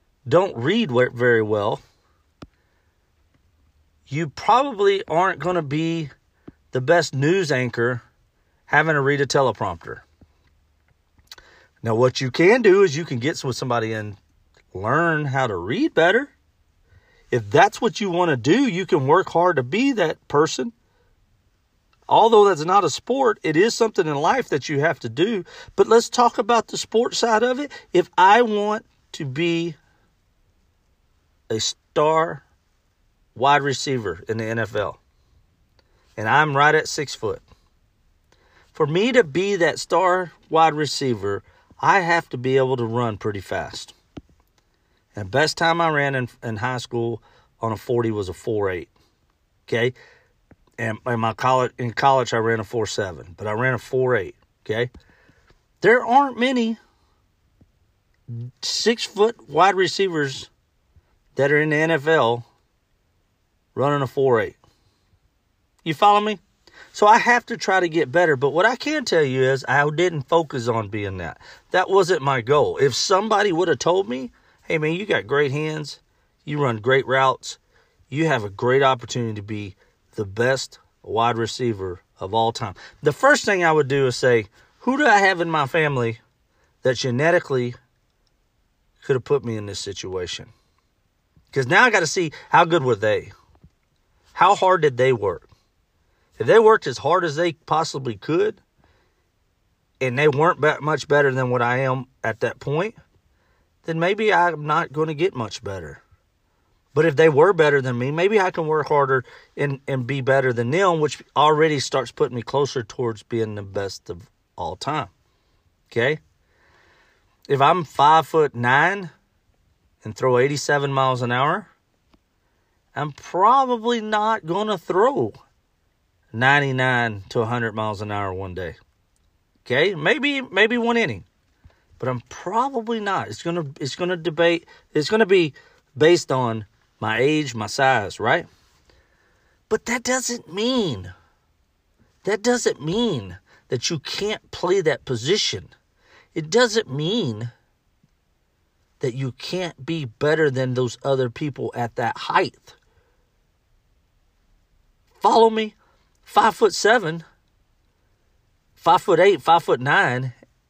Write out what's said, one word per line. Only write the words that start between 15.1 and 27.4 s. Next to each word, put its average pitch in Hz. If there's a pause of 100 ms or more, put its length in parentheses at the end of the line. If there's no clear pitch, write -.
how 131
to 104
read 127
better. 196 (1000)
If 110
that's 175
what 220
you 196
wanna 170
do, 190
you 180
can 143
work 175
hard 170
to -
be 226
that 180
person. 160 (1300)
Although 208
that's 160
not 190
a 160
sport, 247
it 156
is 220
something 214
in 151
life 196
that 151
you 139
have 160
to 120
do. 175 (320)
But 196
let's 226
talk 240
about 233
the 190
sport -
side 220